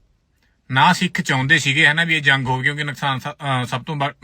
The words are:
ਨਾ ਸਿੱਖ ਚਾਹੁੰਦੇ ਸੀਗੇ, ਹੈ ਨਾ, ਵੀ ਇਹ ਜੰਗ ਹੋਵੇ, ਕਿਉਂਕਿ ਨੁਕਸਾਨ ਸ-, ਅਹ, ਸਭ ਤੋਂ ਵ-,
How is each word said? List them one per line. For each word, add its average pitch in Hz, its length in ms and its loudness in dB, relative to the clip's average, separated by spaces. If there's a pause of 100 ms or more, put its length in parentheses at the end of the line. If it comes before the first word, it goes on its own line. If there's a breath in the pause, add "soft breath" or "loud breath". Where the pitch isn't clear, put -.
(720)
ਨਾ 151 220 6
ਸਿੱਖ 180 280 -2
ਚਾਹੁੰਦੇ 139 380 2
ਸੀਗੇ, 143 260 2
ਹੈ 147 80 4
ਨਾ, 170 100 0
ਵੀ 165 120 0
ਇਹ 151 60 -2
ਜੰਗ 135 260 2
ਹੋਵੇ, 127 160 -2
ਕਿਉਂਕਿ 147 200 -4
ਨੁਕਸਾਨ 139 360 -4
ਸ-, 143 80 -10
ਅਹ, 135 380 -4
ਸਭ 123 180 -6
ਤੋਂ 160 120 -8
ਵ-, 143 280 -4